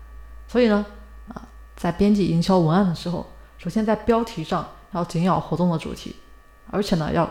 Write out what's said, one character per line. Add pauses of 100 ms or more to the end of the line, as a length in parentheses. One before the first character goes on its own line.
(460)
所
以
呢， (420)
啊， (340)
在
编
辑
营
销
文
案
的
时
候， (280)
首
先
在
标
题
上 (260)
要
紧
咬
活
动
的
主
题， (540)
而
且
呢
要